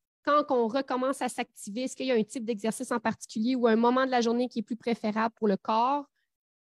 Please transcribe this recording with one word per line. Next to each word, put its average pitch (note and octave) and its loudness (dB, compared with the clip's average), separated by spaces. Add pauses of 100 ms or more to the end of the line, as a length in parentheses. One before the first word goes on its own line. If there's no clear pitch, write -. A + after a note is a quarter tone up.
(240)
quand D4 4
on A#3+ 2
recommence C4 -2
à B3 -2
s'activer, A#3+ -8
est-ce C4 -6
qu'il C4 -6
y C4 0
a B3 2
un A3 2
type A#3 -8
d'exercice A3 -4
en A#3+ -2
particulier A3+ -2
ou A#3+ 2
un A3 6
moment B3 4
de B3+ -2
la B3 2
journée A#3+ 0
qui A#3+ -6
est G#3 -6
plus A#3 -6
préférable A3+ -2
pour A3 -2
le F#3+ 2
corps B3+ 0 (560)